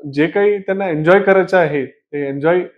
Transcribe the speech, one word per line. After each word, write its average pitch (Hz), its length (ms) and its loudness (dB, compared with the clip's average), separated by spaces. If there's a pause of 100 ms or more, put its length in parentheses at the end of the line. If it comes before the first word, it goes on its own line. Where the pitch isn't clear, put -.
(140)
जे 147 140 2
काही 202 320 0
त्यांना 196 300 -4
एन्जॉय 170 340 2
करायचं 190 340 2
आहे, 147 280 0
ते - 420 -10
एन्जॉय, 160 400 -2 (100)